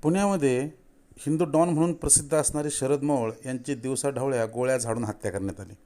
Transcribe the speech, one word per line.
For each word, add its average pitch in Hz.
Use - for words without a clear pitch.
पुण्यामध्ये 156
हिंदू 160
डॉन 160
म्हणून 165
प्रसिद्ध 147
असणारे 147
शरद 139
मोहोळ 131
यांची 131
दिवसाढवळ्या 127
गोळ्या 127
झाडून 117
हत्या 104
करण्यात 98
आली. 95